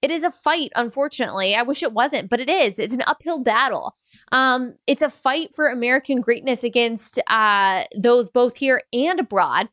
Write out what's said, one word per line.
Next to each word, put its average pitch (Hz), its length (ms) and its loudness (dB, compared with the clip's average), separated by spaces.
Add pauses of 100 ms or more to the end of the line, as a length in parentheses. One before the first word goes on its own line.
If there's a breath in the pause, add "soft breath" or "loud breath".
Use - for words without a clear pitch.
It 277 80 2
is 320 140 -4
a 349 60 2
fight, 311 440 -2
unfortunately. 233 800 -2
I 226 80 2
wish 269 220 -2
it 254 80 -2
wasn't, 226 360 -2
but 233 120 0
it 254 80 -6
is. 294 320 2
It's 226 140 -4
an 247 120 -4
uphill 311 320 -4
battle. 240 580 0 (360 soft breath)
Um, 254 420 0 (140)
it's 277 140 2
a 294 80 0
fight 302 440 -4
for 302 140 0
American 254 520 0
greatness 240 440 -2
against, 233 640 -2
uh, 202 560 2 (120)
those 240 320 4
both 247 280 2
here 269 260 0 (100)
and 302 280 0
abroad 185 520 0